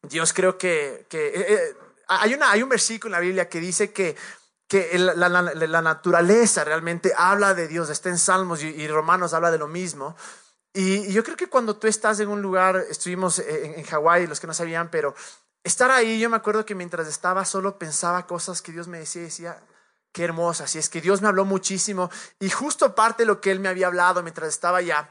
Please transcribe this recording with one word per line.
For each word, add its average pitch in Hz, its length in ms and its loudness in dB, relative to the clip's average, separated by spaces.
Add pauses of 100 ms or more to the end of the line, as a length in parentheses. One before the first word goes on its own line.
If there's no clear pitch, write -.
Dios 160 280 -2
creo 185 280 2
que, 151 500 -2
que, 156 180 -2
eh, 185 260 0
eh, 165 240 0 (300)
hay 214 280 2
una, 277 160 4
hay 208 100 4
un 269 80 -2
versículo 226 460 -2
en 170 40 2
la 175 60 0
Biblia 185 240 0
que 165 100 -6
dice 185 320 -2
que, 175 240 -2 (520)
que 180 240 2
el, 180 160 4
la, 175 200 2
la, 175 140 4
la 160 400 0
naturaleza 175 800 4
realmente 165 540 -2
habla 196 380 4
de 170 120 -2
Dios, 160 220 -4
está 151 200 -4
en 175 100 -2
Salmos 180 420 0
y, 156 60 -6
y 151 200 -8
Romanos 160 460 0
habla 165 160 2
de 160 80 2
lo 151 100 -4
mismo. 160 480 -8 (560)
Y, 190 260 0 (120)
y 185 40 -2
yo 226 100 4
creo 330 120 -8
que 359 120 -6
cuando 220 300 2
tú 214 100 0
estás 214 320 2
en 208 100 -2
un 208 140 -4
lugar, 185 480 2
estuvimos 180 480 -2
en, 151 400 -6
en 147 60 -14
Hawái, 165 420 2
los 147 120 -8
que - 60 -12
no 160 80 -8
sabían, 165 380 -4
pero 143 240 -2 (480)
estar 247 280 2
ahí, 226 280 4
yo 233 100 2
me 226 60 2
acuerdo 214 300 0
que 208 100 -8
mientras 175 320 -8
estaba 185 380 -2
solo 196 340 -4
pensaba 175 480 -4
cosas 175 340 -8
que 165 120 -16
Dios 170 160 -12
me 170 100 -14
decía 165 220 -10
y 170 40 -10
decía, 165 380 -14 (480)
"Qué 175 140 -4
hermosa". 165 400 -2
Así - 120 -6
es 151 120 -4
que 165 100 -8
Dios 185 220 2
me 208 80 4
habló 196 160 2
muchísimo 190 640 -2 (260)
y 190 120 -2
justo 277 460 0
parte 226 280 2
de 226 40 4
lo 208 120 2
que 196 100 0
Él 190 120 0
me 196 80 -2
había 185 180 0
hablado 180 360 2
mientras 165 260 -8
estaba 180 300 0
allá 156 320 -2